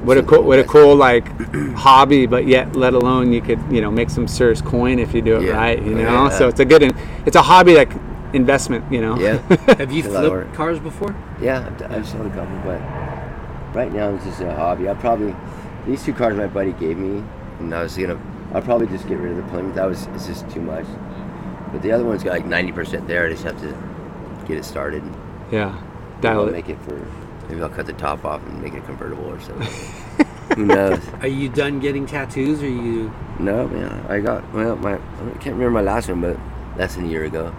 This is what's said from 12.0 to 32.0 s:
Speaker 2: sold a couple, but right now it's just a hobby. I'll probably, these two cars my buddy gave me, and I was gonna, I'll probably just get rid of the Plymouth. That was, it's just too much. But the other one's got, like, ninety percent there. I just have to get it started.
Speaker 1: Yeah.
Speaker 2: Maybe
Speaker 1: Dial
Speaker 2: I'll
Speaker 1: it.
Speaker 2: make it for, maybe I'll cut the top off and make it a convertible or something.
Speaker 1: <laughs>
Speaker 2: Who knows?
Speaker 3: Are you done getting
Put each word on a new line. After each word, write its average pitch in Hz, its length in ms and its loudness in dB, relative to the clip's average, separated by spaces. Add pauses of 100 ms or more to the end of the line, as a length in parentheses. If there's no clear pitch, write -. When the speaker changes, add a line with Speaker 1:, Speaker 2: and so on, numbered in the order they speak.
Speaker 2:
sold 110 200 -8
a - 40 -6
couple, 92 320 -8
but 92 160 -6 (920)
right 110 180 -4
now 104 180 -2
it's 95 160 -6
just 90 160 -8
a 87 120 -4
hobby. 87 340 -2
I'll 98 80 -2
probably, 107 400 -2 (520)
these 135 160 -4
two 143 100 -4
cars 113 240 0
my 101 100 -2
buddy 95 260 -2
gave 82 240 -4
me, 98 260 -6 (360)
and 82 140 -6
I 85 100 -4
was 85 140 -8
gonna, 87 220 -4 (340)
I'll - 80 -2
probably 117 260 0
just 92 200 -8
get 85 100 -4
rid 87 140 -6
of 85 60 -6
the 85 140 -8
Plymouth. 92 240 -6
That 95 100 -2
was, 90 280 -4
it's - 140 -10
just 85 220 -10
too - 120 -10
much. 82 240 -8 (840)
But 76 100 -8
the 98 100 -2
other 120 140 2
one's 107 180 -2
got, 90 100 -2
like, 85 120 -4
ninety 87 260 -2
percent 82 360 -8
there. 85 180 0
I 82 40 0
just 80 140 -8
have 73 180 -8
to 73 140 -10 (720)
get 80 100 -6
it 69 80 -8
started. 73 380 -8 (480)
Speaker 1:
Yeah. 104 200 -2
Speaker 2:
Maybe - 500 -14
Speaker 1:
Dial 110 200 0
Speaker 2:
I'll 104 60 0
Speaker 1:
it. - 60 -2
Speaker 2:
make 85 160 -10
it 76 140 -10
for, 76 120 -10 (540)
maybe 82 120 -8
I'll 78 80 -6
cut 85 160 -8
the 78 80 -12
top 73 300 -6
off 76 220 -6
and 76 160 -12
make 76 120 -12
it 73 40 -12
a - 40 -12
convertible 76 440 -12
or 76 160 -12
something. - 260 -10
Speaker 1:
<laughs> - 880 -4
Speaker 2:
Who 107 120 -2
knows? 95 340 4 (200)
Speaker 3:
Are 131 60 -4
you 135 220 -4
done 143 300 -2
getting 139 260 -4